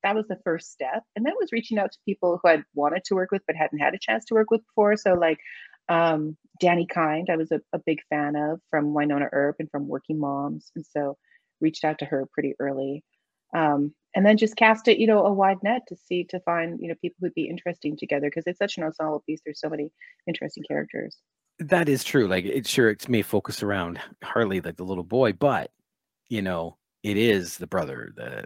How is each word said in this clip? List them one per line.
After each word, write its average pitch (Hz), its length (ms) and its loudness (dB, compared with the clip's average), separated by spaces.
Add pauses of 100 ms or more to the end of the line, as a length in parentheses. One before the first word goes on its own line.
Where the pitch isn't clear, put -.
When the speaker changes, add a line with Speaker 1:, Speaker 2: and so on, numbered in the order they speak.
Speaker 1:
that 202 120 2
was 220 140 -2
the 220 160 -8
first 165 280 -4
step. 131 320 -6 (100)
And 214 100 -4
then 311 80 0
it 508 60 -6
was 403 140 -4
reaching 226 260 -2
out 196 140 0
to - 120 -20
people 180 380 0
who 175 60 8
I'd 156 160 6 (100)
wanted 151 300 0
to 202 100 -4
work 185 160 0
with 196 160 -2
but 165 100 0
hadn't 151 220 -2
had 143 160 2
a 202 40 -8
chance 220 280 -2
to 233 80 -2
work 220 160 2
with 220 160 2
before. 208 300 4
So, 190 180 2
like, 165 240 2 (500)
um, 160 480 2 (240)
Danny 175 260 4
Kind, 160 440 0
I 165 60 2
was 160 160 -2
a, 147 80 2 (120)
a 175 60 -2
big 156 220 -2 (100)
fan 147 240 -2
of 151 260 -2 (100)
from 147 240 0
Wynonna 147 380 2
Earp 143 280 2
and 156 100 -8
from 143 180 -6
Working 156 300 -4
Moms. 143 560 -4
And 165 100 -10
so 143 320 -4 (440)
reached 156 240 0
out 156 160 0
to 143 60 -6
her 135 260 -2
pretty 143 260 -2
early. 139 460 -4 (500)
Um, 147 400 2 (200)
and 190 120 4
then 214 120 8
just 220 180 2
cast 220 320 4
it, 214 100 6
you 220 80 2
know, 208 200 6
a 202 60 4
wide 190 300 2
net 240 260 0
to 175 80 -12
see, 175 340 -4
to 185 100 -6
find, 170 400 -2
you 170 80 -8
know, 165 120 -6
people - 200 -8
who'd 180 140 -4
be 165 140 -2
interesting 165 480 -6
together, 147 340 -2
'cause 165 160 -6
it's 175 120 -4
such 202 200 -2
an 165 60 -4
ensemble 156 420 -4
piece. 156 180 -6
There's 151 160 -12
so 156 80 -4
many 151 240 -6 (340)
interesting - 400 -8
characters. - 520 -6 (400)
Speaker 2:
That 165 300 0
is 135 160 0
true. 127 220 4
Like, 92 200 0
it, 127 200 -4
sure, 117 240 4
it's - 180 -4
may 113 140 2
focus - 400 -4
around 95 380 -2 (240)
Harley, 98 360 0
like, 85 160 -8
the 90 80 -12
little 92 200 -6
boy, 113 300 2
but, 127 360 0 (580)
you 110 140 -4
know, 85 360 -6 (240)
it 104 140 -2
is 101 420 2
the 87 80 -10
brother, 69 500 -6
the, - 300 -10